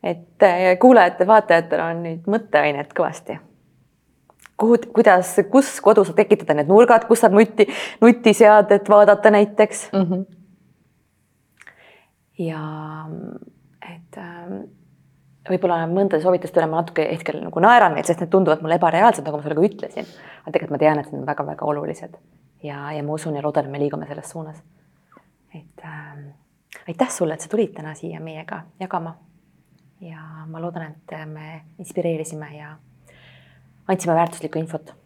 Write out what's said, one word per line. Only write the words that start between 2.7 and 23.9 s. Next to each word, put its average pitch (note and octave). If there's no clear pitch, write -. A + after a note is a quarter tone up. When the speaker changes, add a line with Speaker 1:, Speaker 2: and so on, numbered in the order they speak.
Speaker 1:
kõvasti. D#3
Kuhu, A3+
kuidas, F#3
kus C4+
kodus G3+
saab E3
tekitada F#3+
need D3
nurgad, A3+
kus A3+
saab G3
nuti-, A3
nutiseadet G#3+
vaadata G#3
näiteks. G#3
Speaker 2:
Mhm. F3+
Speaker 1:
Ja, D#3+
et, E3+
ähm, F3
võib-olla F3+
mõndade F3+
soovituste F3+
üle D#3+
ma D#3+
natuke E3
hetkel D#3
nagu E3+
naeran G3+
neid, D3+
sest E3+
need E3+
tunduvad E3
mulle D#3+
ebareaalsed, E3+
nagu D3+
ma -
sulle D3
ka F3+
ütlesin. -
Aga D3+
tegelikult D3
ma C#3
tean, D3+
et C#3+
need C#3+
on C3+
väga-väga D3
olulised. D3+
Ja, C#3+
ja D3
ma D3+
usun D#3
ja C#3+
loodan, D3
et C3+
me C#3+
liigume D3